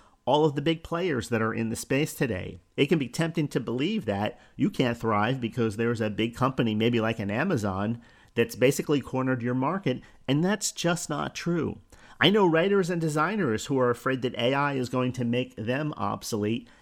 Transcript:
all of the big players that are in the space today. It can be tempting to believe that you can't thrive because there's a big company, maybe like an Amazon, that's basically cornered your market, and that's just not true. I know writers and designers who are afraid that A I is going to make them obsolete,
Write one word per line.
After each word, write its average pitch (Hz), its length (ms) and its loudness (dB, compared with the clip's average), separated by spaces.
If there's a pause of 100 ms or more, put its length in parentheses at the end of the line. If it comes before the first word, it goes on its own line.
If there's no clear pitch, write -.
(260)
all 156 180 2
of 147 120 4
the 147 60 -4
big 165 220 -2
players 165 460 -4
that 113 120 2
are 110 120 0
in 113 160 -4
the 113 80 -4
space 139 360 -2
today. 95 460 -4 (160)
It 139 120 4
can 165 120 4
be 123 80 -2
tempting 160 400 -2
to 139 140 -2
believe 139 420 -2
that 104 340 -2 (200)
you 156 120 2
can't 123 280 0
thrive 113 420 0
because 113 380 -2
there's 117 240 0
a 107 80 0
big 110 260 -2
company, 127 400 0
maybe 113 240 4
like 113 200 0
an 101 120 -4
Amazon, 110 680 -2 (340)
that's 117 220 0
basically 139 420 2
cornered 131 420 -2
your 123 120 -2
market, 135 480 -2 (260)
and 147 160 2
that's 208 300 0
just 175 360 -2
not 147 240 -4
true. 170 460 -4 (400)
I 151 100 8
know 202 160 6
writers 175 440 4
and 175 100 -2
designers 156 680 0
who 135 120 2
are 123 100 4
afraid 131 340 -2
that 123 140 -2
A 123 160 2
I 143 200 0
is 127 160 -2
going 127 240 0
to 127 100 -4
make 123 320 -2
them 135 400 -2
obsolete, 104 720 -2 (140)